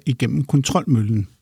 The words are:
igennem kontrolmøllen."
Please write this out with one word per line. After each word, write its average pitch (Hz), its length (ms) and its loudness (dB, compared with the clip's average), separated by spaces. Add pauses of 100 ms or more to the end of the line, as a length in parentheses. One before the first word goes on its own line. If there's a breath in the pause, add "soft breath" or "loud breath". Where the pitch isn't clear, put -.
igennem 135 380 -2
kontrolmøllen." 113 840 0 (140)